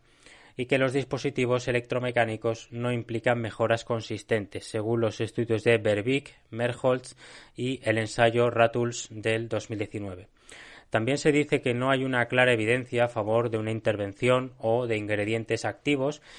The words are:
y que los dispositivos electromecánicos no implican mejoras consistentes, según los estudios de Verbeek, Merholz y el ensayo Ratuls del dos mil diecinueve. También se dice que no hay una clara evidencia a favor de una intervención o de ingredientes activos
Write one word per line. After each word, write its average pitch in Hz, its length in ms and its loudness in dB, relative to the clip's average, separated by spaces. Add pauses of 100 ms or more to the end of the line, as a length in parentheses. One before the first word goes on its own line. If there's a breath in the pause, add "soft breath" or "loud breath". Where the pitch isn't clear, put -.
(560 loud breath)
y 123 120 -6
que 139 100 4
los 131 160 2
dispositivos 127 720 -2
electromecánicos 120 1040 -2
no 120 220 -4
implican 117 480 -2
mejoras 113 460 0
consistentes, 107 800 -4
según 113 340 -2
los 107 180 0
estudios 110 440 -2
de 117 160 6
Verbeek, 107 580 0 (140)
Merholz 120 640 -2 (400 loud breath)
y 127 280 -4
el 110 140 2
ensayo 117 540 2
Ratuls 117 580 0
del 110 380 -2
dos 110 240 -4
mil 104 80 -6
diecinueve. 101 480 -8 (640 loud breath)
También 113 260 0
se 160 140 2
dice 147 280 2
que 127 140 0
no 127 160 0
hay 131 140 2
una 127 240 0
clara 123 260 4
evidencia 120 520 2
a 120 40 2
favor 113 400 0
de 110 80 -2
una 110 140 -4
intervención 113 880 0
o 117 260 0
de 113 100 0
ingredientes 107 720 -2
activos 139 560 -2 (180 loud breath)